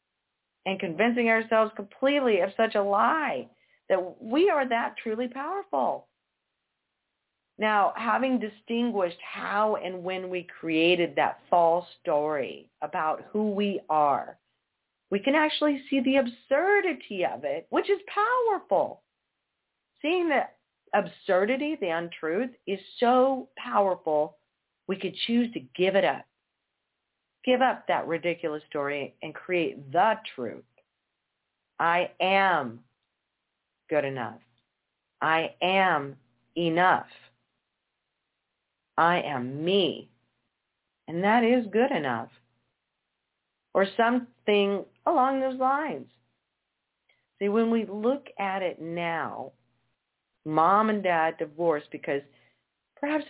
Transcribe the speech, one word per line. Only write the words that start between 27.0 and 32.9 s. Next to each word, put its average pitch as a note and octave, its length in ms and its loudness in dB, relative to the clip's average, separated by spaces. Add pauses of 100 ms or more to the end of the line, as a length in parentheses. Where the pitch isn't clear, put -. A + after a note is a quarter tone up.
Give B3 160 2
up B3+ 260 0
that D#3 220 0
ridiculous E3 600 -4
story C#3+ 520 -6
and D#3 120 -10
create D3 580 -4
the G#3+ 260 2 (160)
truth. A#2 300 -10 (1120)
I E3+ 400 0
am F3 640 0 (1080)